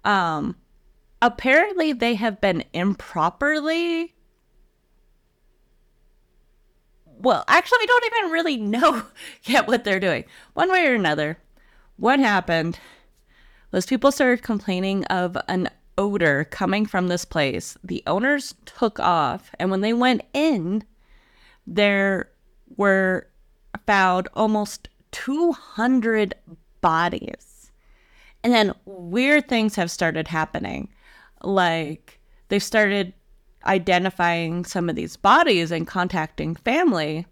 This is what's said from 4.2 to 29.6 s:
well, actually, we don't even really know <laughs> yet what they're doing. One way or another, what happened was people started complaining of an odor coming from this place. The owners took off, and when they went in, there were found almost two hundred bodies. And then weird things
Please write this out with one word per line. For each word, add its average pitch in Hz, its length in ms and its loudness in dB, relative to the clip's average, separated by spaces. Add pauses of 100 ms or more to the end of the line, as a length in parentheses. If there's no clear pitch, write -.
well, 214 300 2
actually, 359 320 4
we 440 80 0
don't 494 180 4
even 440 260 -2
really 330 260 -2
know 226 500 0 (180)
<laughs> - 180 -20
yet 240 220 2
what 220 200 0
they're 190 140 0
doing. 175 260 -2 (280)
One 370 180 0
way 359 140 4
or 262 80 2
another, 156 460 0 (580)
what 269 220 2
happened 175 580 0 (960)
was 190 160 -2
people 269 240 2
started 254 320 0
complaining 196 640 -4
of 180 300 -2 (120)
an 185 200 -2 (280)
odor 175 500 0
coming 190 420 -2
from 185 200 -2
this 175 160 -2
place. - 600 -4
The 180 240 -8
owners 262 480 -2 (100)
took - 340 -4
off, 165 600 0
and 185 100 -2
when 196 120 0
they 220 120 0
went 247 300 2 (100)
in, 220 500 0 (840)
there 196 640 0 (460)
were 190 500 2 (580)
found 190 480 2
almost 214 560 -2 (220)
two 320 400 -2
hundred 226 840 0 (480)
bodies. - 880 -2 (720)
And 240 80 2
then 214 220 4 (120)
weird 233 640 0
things 220 280 0